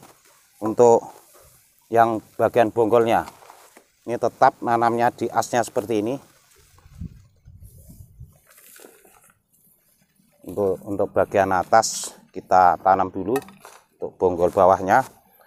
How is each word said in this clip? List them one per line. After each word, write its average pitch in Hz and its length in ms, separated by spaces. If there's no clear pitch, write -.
untuk 117 480
yang 113 320
bagian 113 320
bonggolnya. 113 560
Ini 117 160
tetap 131 400
nanamnya 120 560
di 117 80
asnya 117 400
seperti 107 320
ini. 113 160
Untuk, 92 400
untuk 101 240
bagian 95 400
atas - 640
kita 92 560
tanam 95 240
dulu 98 240
untuk - 160
bonggol 90 400
bawahnya, 95 480